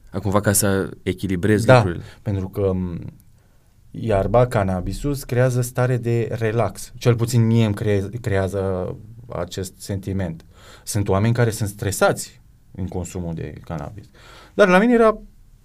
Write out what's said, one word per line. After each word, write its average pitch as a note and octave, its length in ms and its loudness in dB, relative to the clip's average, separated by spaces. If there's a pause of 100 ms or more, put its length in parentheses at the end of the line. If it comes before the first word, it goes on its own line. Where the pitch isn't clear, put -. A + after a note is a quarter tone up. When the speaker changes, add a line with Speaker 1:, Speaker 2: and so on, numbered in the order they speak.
(120)
Speaker 1:
A, - 80 -4
cumva G2+ 220 2
ca G#2 120 2
să G2 360 2 (140)
echilibrezi G2 640 0
Speaker 2:
Da, B2+ 100 8
Speaker 1:
lucrurile. G2 280 2 (180)
Speaker 2:
pentru F#2+ 280 -4
că, G2 240 0
m, F2+ 400 -6 (800)
iarba, G#2+ 560 2
cannabisul, F#2+ 640 -2
îți C#3 160 -6
creează B2 340 2
stare B2 360 -2
de A#2 340 0
relax. A2 680 -4
Cel A#2 180 4
puțin A2+ 300 2
mie A2+ 200 4
îmi G#2 80 0
cre-, G2+ 360 0 (120)
creează F#2+ 760 -2 (340)
acest F2+ 520 -8
sentiment. F#2+ 640 -6 (380)
Sunt G2+ 260 -4
oameni G#2 240 4
care A#2+ 160 2
sunt G#2 200 -4
stresați - 720 -2 (300)
în F#2+ 160 -8
consumul F2+ 460 -8
de D#2+ 200 -8 (120)
cannabis. E2+ 400 -10 (480)
Dar G3+ 140 4
la F3+ 120 6
mine A#3+ 140 4
era A3 240 4 (480)